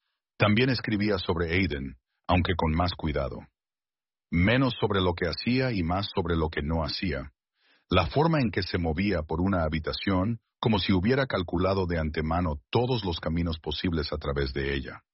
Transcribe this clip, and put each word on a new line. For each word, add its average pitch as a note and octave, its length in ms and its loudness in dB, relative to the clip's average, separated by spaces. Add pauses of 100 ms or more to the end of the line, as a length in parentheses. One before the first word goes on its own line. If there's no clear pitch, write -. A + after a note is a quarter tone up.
(380)
También A2 320 4
escribía G#2 480 0
sobre E2+ 340 -2
Aiden, D2+ 460 -2 (280)
aunque F2+ 300 2
con D#2+ 160 0
más E2+ 240 0
cuidado. C#2 440 -4 (880)
Menos A2+ 500 2
sobre G2+ 200 2
lo F2+ 140 2
que E2+ 140 -2
hacía B2+ 420 0
y G2+ 120 -2
más F2 320 -2
sobre F2 200 0
lo D#2+ 140 2
que D#2 140 -4
no D#2+ 200 0
hacía. C#2 500 -4 (580)
La F2+ 160 4
forma D#3 340 4
en A2+ 100 2
que G2 120 -2
se F#2 160 -2
movía E2+ 440 0
por D#2+ 180 -2
una F#2 240 2
habitación, F#2 760 -2 (200)
como G#2+ 200 2
si G2+ 120 2
hubiera A#2+ 340 2
calculado F#2 600 0
de E2+ 140 0
antemano D#2 600 0 (100)
todos A#2+ 340 0
los E2+ 160 -2
caminos E2+ 400 -2
posibles D#2+ 520 -2
a D2+ 40 -4
través C#2+ 360 -2
de C#2 220 -2
ella. C2 400 -8